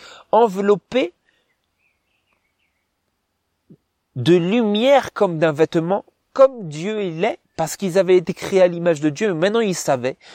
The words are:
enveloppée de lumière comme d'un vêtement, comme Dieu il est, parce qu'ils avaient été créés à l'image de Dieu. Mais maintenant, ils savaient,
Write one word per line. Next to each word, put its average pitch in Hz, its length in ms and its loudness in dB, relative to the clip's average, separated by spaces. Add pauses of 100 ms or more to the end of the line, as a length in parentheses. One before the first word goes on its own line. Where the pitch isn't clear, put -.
(320)
enveloppée 208 840 0 (3000)
de 131 180 2
lumière 214 760 2
comme 180 260 -2
d'un 156 140 0
vêtement, 165 520 -2 (280)
comme 262 360 2
Dieu 196 360 -6
il 165 200 -4
est, 262 140 -2 (180)
parce 160 200 -6
qu'ils 185 220 -2
avaient 185 180 4
été 180 160 0
créés 185 300 0
à 185 40 6
l'image 170 340 0
de 156 100 0
Dieu. 190 240 -4
Mais 156 60 -4
maintenant, 208 200 0
ils 202 140 -2
savaient, 131 420 -4 (180)